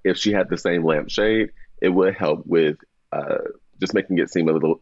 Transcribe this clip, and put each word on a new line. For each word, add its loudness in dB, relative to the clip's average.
if 2
she 0
had 2
the -2
same 0
lampshade, 0
it 2
would 2
help -2
with, 2
uh, -4
just -4
making 0
it 0
seem 0
a 2
little, 0